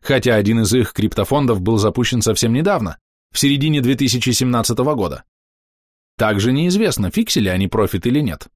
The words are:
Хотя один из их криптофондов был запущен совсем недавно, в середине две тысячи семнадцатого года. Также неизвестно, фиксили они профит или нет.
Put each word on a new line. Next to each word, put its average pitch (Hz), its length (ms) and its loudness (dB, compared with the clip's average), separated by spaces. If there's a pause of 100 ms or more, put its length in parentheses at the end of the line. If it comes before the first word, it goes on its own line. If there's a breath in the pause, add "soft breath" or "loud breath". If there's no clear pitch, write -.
Хотя 123 360 0
один 107 240 2
из 104 120 0
их 127 200 2
криптофондов 113 680 0
был 110 160 0
запущен 110 460 0
совсем 113 300 0
недавно, 139 460 -2 (320)
в - 80 -8
середине 143 420 2
две 131 140 2
тысячи 127 360 0
семнадцатого 123 640 0
года. 90 300 -4 (920)
Также 107 360 0
неизвестно, 170 580 0
фиксили 113 380 0
они 92 180 0
профит 98 400 0
или 131 140 2
нет. 101 360 -6